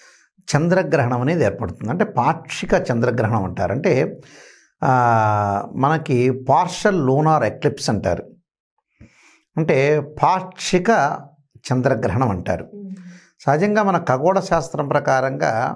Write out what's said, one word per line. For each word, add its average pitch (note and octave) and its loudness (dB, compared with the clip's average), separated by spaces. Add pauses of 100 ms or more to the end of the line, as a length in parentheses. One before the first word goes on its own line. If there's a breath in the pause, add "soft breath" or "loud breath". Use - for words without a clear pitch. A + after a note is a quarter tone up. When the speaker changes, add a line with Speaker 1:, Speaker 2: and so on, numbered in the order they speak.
(500 soft breath)
Speaker 1:
చంద్రగ్రహణం D3 2
అనేది D3+ 0
ఏర్పడుతుంది. G2 -4
అంటే F3+ 0
పాక్షిక - -4 (180)
చంద్రగ్రహణం A#2 0
అంటారు. F#2 -4
అంటే, D3+ 0 (640 loud breath)
ఆ, C3+ 2 (920)
మనకి D3+ 0 (300)
పార్షల్ E3+ 2
లూనార్ D3+ 2
ఎక్లిప్స్ - -2
అంటారు. F#2+ -2 (1300 soft breath)
అంటే D#3+ 2 (440)
పాక్షిక F3+ 0 (800)
చంద్రగ్రహణం B2 0
అంటారు. F2+ -4 (100)
Speaker 2:
మ్మ్. G3+ -14 (500 loud breath)
Speaker 1:
సహజంగా G#3 2
మన F#3+ 2 (100)
ఖగోళ E3 2
శాస్త్రం D#3 -2
ప్రకారంగా C#3 0 (240)